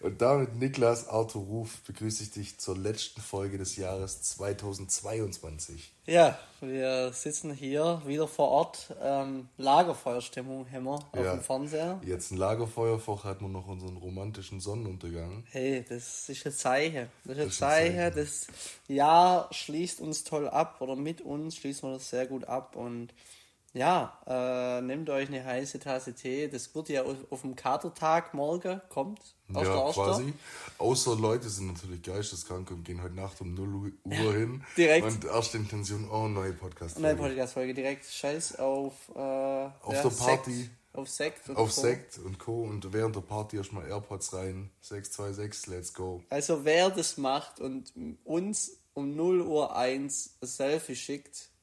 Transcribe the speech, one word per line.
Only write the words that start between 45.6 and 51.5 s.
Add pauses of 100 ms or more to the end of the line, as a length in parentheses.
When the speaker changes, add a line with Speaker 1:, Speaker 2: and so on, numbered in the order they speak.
Speaker 1:
let's
go.
Speaker 2:
Also
wer
das
macht
und (300)
uns (180)
um
null
Uhr
eins
ein
Selfie
schickt (140)